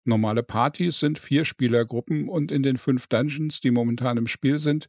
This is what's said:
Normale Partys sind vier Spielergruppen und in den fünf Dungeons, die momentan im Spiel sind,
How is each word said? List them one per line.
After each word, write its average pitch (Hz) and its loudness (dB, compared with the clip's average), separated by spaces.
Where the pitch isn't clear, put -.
Normale 113 2
Partys 147 0
sind 151 0
vier 147 0
Spielergruppen 120 -2
und 160 -4
in 143 0
den 135 0
fünf 127 -2
Dungeons, 147 -2
die 127 2
momentan 120 0
im 117 -2
Spiel 143 0
sind, 151 -2